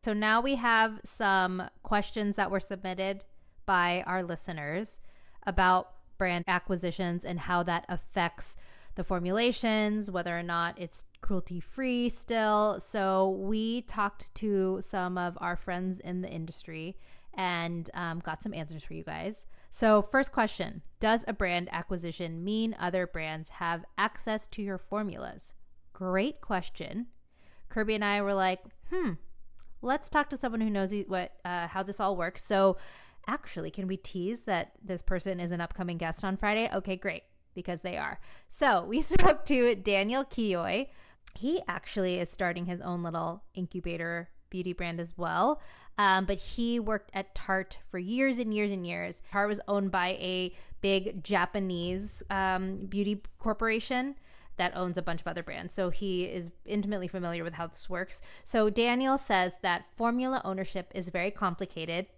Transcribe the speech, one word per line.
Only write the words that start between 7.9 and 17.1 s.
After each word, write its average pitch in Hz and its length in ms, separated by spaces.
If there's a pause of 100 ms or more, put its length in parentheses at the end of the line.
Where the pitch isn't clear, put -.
the 185 80
formulations, 214 1040
whether 175 300
or 170 60
not 170 360
it's - 220 (180)
cruelty-free 240 920
still. 214 680 (100)
So 190 420
we 220 520
talked 208 540
to 190 500
some 180 320
of 175 220
our 175 160
friends 185 480
in 180 160
the 180 100
industry 165 680 (400)